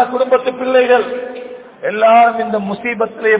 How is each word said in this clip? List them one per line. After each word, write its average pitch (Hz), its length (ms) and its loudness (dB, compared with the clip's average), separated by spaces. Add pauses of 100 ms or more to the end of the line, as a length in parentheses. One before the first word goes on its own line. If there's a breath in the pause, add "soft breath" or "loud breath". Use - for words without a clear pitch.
குடும்பத்து 254 480 0
பிள்ளைகள் 254 520 2 (760)
எல்லாரும் 226 580 4
இந்த 214 200 -4
முசீபத்திலே 220 800 -4